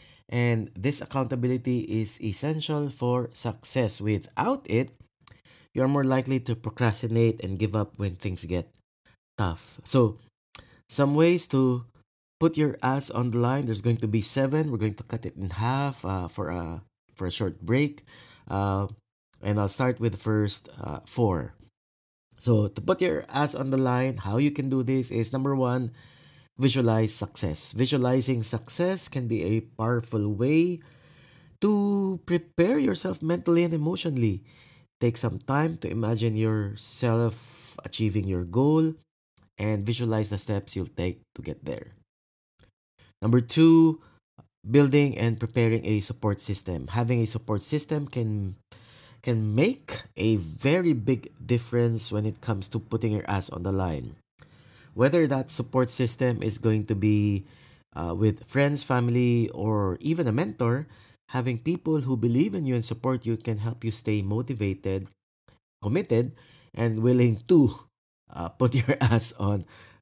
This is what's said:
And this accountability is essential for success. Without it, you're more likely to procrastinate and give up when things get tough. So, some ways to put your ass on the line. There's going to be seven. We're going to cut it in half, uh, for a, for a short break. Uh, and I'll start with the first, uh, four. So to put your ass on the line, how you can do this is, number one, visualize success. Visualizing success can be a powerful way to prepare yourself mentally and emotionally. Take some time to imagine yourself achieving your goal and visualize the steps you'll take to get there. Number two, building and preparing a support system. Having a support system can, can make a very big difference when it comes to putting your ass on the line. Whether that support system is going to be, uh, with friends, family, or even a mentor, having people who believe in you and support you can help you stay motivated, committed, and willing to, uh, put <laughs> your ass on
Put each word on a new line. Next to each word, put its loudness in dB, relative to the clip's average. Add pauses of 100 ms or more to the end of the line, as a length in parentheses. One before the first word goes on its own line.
(280)
And 0
this -2
accountability -2
is -4
essential -2
for -2
success. -2
Without -2
it, 0 (800)
you're 2
more 2
likely 2
to -4
procrastinate 2
and -4
give 0
up -2
when -4
things -6
get -4 (680)
tough. -4
So, 4 (720)
some 2
ways 4
to 2 (520)
put 2
your 2
ass 0
on -2
the 0
line. 0
There's -2
going 2
to -2
be 2
seven. 0
We're -2
going -2
to -18
cut -8
it -10
in -6
half, -2
uh, -4
for -6
a, -6 (320)
for -8
a -4
short -4
break. -2 (440)
Uh, -2 (540)
and 0
I'll 0
start 0
with 0
the -8
first, -2 (120)
uh, -8
four. 0 (840)
So 2
to -8
put 0
your 0
ass -2
on -4
the 2
line, 0
how -4
you 2
can -4
do 0
this -2
is, -2
number -2
one, 0 (680)
visualize 4
success. -4
Visualizing 2
success -2
can -6
be 0
a 2
powerful -2
way 2 (840)
to 2
prepare 2
yourself -2
mentally 2
and 0
emotionally. 0 (560)
Take 0
some -4
time -2
to -8
imagine 0
yourself -2
achieving -2
your -2
goal 2 (600)
and -2
visualize 0
the -4
steps -4
you'll -4
take -4 (140)
to -14
get -10
there. -10 (1300)
Number 4
two, 6 (680)
building 4
and 0
preparing 0
a 2
support -4
system. -6
Having 0
a 2
support -4
system -2
can, -4 (680)
can 0
make -2 (140)
a 2
very 0
big -2
difference 0
when -2
it -6
comes -4
to -6
putting -2
your -2
ass -2
on -8
the -2
line. -4 (800)
Whether 4
that -2
support 0
system 0
is -2
going 2
to -2
be, 2 (500)
uh, -4
with 0
friends, 0
family, 2
or -2
even -2
a 2
mentor, -2 (440)
having -2
people -2
who -2
believe 2
in -4
you 0
and 0
support -4
you 0
can -6
help -6
you -2
stay -2
motivated, -4 (720)
committed, 0 (420)
and -2
willing 4
to, 4 (440)
uh, -8
put 2
<laughs> 2
your 2
ass 2
on 0 (380)